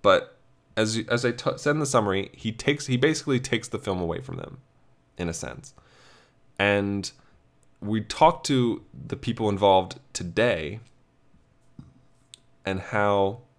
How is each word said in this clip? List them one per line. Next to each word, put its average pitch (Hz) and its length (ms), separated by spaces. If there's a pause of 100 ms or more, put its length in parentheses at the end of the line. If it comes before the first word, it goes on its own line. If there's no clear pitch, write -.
But - 380 (400)
as, 110 200 (120)
as 123 160
I 117 60
t-, - 260
said 147 140
in 156 80
the 143 60
summary, 101 460
he - 180
takes, - 360
he 127 100
basically 143 420
takes 117 300
the 110 100
film 92 220
away 85 220
from - 140
them, - 220 (600)
in 87 100
a 82 60
sense. - 400 (840)
And 101 520 (720)
we 107 180
talked 160 460
to 123 360 (120)
the - 220
people 113 340
involved 95 500 (140)
today 92 640 (1800)
and 95 160
how 101 640 (160)